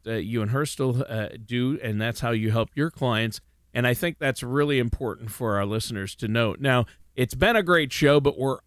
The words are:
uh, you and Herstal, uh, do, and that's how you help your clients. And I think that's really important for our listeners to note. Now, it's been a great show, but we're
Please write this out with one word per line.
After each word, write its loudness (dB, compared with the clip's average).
uh, -4
you -2
and 0
Herstal, -2
uh, -6
do, -2
and -4
that's -4
how -2
you 0
help 0
your -2
clients. -2
And 2
I 2
think -4
that's -2
really 0
important -4
for -2
our 0
listeners -6
to -6
note. 0
Now, 4
it's 0
been 4
a 4
great 2
show, 6
but 0
we're -2